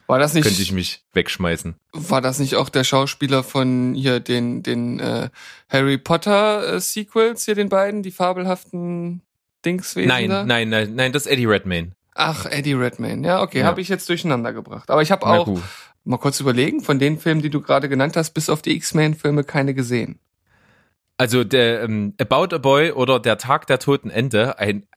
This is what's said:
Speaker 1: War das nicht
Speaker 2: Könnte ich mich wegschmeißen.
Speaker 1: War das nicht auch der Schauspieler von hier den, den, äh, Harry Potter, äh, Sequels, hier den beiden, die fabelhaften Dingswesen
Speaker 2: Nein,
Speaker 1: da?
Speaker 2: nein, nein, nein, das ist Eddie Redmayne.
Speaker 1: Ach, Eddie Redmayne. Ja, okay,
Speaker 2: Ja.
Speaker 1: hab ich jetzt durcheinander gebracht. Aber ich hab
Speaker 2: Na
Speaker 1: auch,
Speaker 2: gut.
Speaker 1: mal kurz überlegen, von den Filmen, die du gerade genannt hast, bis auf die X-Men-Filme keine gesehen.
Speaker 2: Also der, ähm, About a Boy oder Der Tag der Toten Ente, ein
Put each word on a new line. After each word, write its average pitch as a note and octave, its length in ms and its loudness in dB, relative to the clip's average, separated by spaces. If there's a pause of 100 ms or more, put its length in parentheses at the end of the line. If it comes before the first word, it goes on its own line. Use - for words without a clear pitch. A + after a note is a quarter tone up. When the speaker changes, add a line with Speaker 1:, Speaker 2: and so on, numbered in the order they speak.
Speaker 1:
War C3 140 2
das D3+ 160 2
nicht D#3 80 4
Speaker 2:
Könnte G2 180 2
ich F#2+ 100 -4
mich F#2 320 -4 (100)
wegschmeißen. E2+ 640 -2 (180)
Speaker 1:
War D#3 280 -2
das C3 160 -2
nicht C3+ 200 -2
auch C3+ 120 0
der C3+ 140 0
Schauspieler C3+ 600 0
von B2+ 520 0
hier C3 240 0
den, A#2+ 420 -2
den, A#2+ 380 -4
äh, A#2+ 300 -4 (380)
Harry C3+ 300 2
Potter, G3+ 800 0
äh, F3+ 40 -2
Sequels, A3+ 680 -2
hier G#3+ 100 -2
den G3+ 140 0
beiden, G3 340 0
die F#3 80 -10
fabelhaften F3+ 1120 -4 (420)
Dingswesen F3 440 -2
Speaker 2:
Nein, B2 200 2
Speaker 1:
da? G2 160 0
Speaker 2:
nein, A#2 240 2
nein, A2 240 0
nein, C3 180 0
das C3+ 140 -2
ist - 60 -2
Eddie B2+ 160 2
Redmayne. F#2 460 0 (200)
Speaker 1:
Ach, D#3 320 -2
Eddie C#3+ 280 -2
Redmayne. B2 540 -2
Ja, F#3 140 2
okay, F#3 200 -2
Speaker 2:
Ja. C3+ 40 2
Speaker 1:
hab E3+ 140 0
ich F#3 100 -6
jetzt F#3 180 -6
durcheinander C3+ 460 -2
gebracht. A2 380 -10
Aber D3+ 100 4
ich D#3 100 2
hab - 120 0
Speaker 2:
Na E3+ 160 4
Speaker 1:
auch, F3 60 2
Speaker 2:
gut. F#2 180 -2 (400)
Speaker 1:
mal B2 140 -2
kurz - 220 -2
überlegen, C#3 420 0
von D3 180 0
den D3 200 2
Filmen, D#3+ 220 0
die D3+ 80 -2
du D3 120 -2
gerade C#3 280 0
genannt C#3 260 0
hast, D#3+ 200 -2
bis E3 160 -2
auf D#3+ 100 -2
die D#3 140 -2
X-Men-Filme D3+ 680 0
keine C#3 300 -2
gesehen. B2 460 -2 (1000)
Speaker 2:
Also B2 280 2
der, A#2 360 4
ähm, G#2+ 380 -2
About C#3+ 340 2
a E3 60 0
Boy C#3 320 4
oder B2+ 300 2
Der A2 160 2
Tag C#3 300 -2
der C3 120 2
Toten C#3 300 0
Ente, A#2+ 500 0
ein G2+ 260 -2 (120)